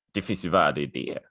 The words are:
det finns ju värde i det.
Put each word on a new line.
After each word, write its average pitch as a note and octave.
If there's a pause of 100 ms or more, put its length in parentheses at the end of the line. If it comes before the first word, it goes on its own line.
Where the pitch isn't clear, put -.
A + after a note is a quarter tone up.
(120)
det G2
finns G2
ju F2
värde D#2
i C#2+
det. - (120)